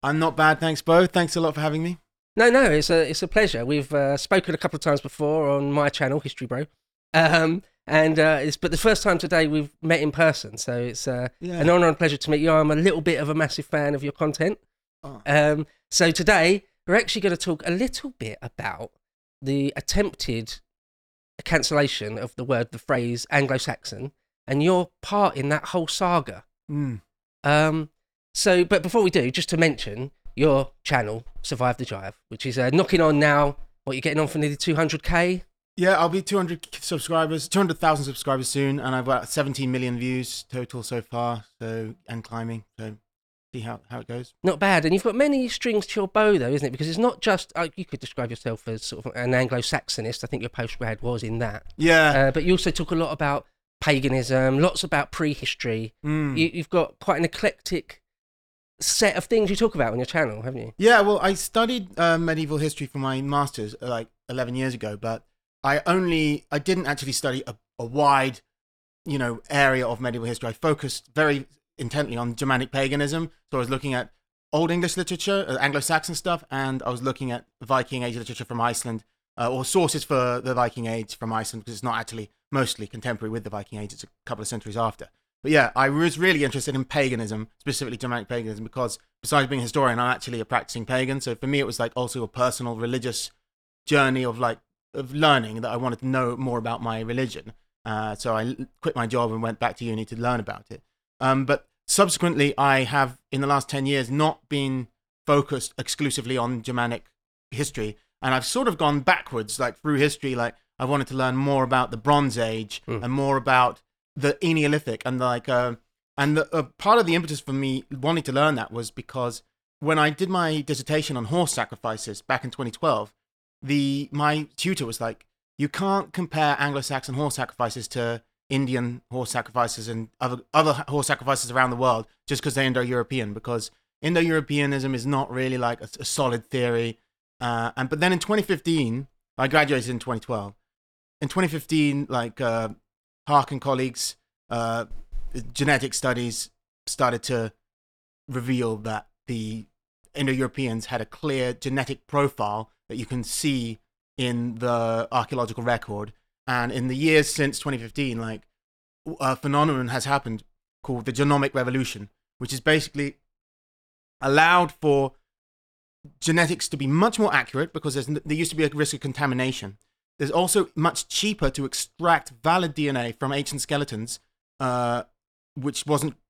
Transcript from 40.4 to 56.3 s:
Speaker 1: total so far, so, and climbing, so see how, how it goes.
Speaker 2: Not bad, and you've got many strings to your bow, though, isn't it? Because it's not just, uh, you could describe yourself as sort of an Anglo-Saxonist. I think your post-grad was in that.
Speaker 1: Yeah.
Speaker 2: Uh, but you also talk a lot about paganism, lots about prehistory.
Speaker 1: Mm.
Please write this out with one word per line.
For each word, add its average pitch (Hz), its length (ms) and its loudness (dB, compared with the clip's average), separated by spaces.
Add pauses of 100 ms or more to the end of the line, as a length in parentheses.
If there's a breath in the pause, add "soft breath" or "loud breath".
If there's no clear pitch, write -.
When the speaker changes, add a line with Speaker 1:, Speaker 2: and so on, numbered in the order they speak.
Speaker 1:
total 123 400 -10
so 120 180 -6
far, 120 420 -4 (160)
so, 113 360 -8 (120)
and 117 160 -8
climbing, 113 400 -8 (160)
so 110 160 -10 (580)
see 120 80 -8
how, 117 180 -10 (100)
how 120 120 -12
it 117 60 -16
goes. 123 260 -12 (100)
Speaker 2:
Not 175 160 0
bad, 185 240 4
and 160 100 2
you've 196 120 0
got 214 100 0
many 269 320 2
strings 220 400 -2
to - 140 -4
your 190 80 -2
bow, 214 280 4
though, 123 120 0
isn't 139 180 0
it? 120 40 -2
Because 151 180 -2
it's 165 80 -4
not 240 240 2
just, - 340 0
uh, 170 220 -2
you 185 80 -8
could - 160 -10
describe - 280 -8
yourself 117 380 -8
as 113 160 -8
sort - 220 -10
of 120 100 -10
an 123 180 0
Anglo-Saxonist. 123 920 -2
I - 20 -10
think - 140 -6
your 117 80 -6
post-grad 113 520 -6
was 120 220 -4
in 113 160 -4
that. 110 240 -4 (140)
Speaker 1:
Yeah. 160 320 6
Speaker 2:
Uh, 135 220 4
but 151 120 0
you 175 80 4
also 180 180 2
talk 165 220 -2
a 175 40 0
lot 165 180 0
about 143 320 -2 (340)
paganism, 131 800 2
lots 170 240 2
about 147 300 -2
prehistory. 123 800 -4 (120)
Speaker 1:
Mm. 151 320 0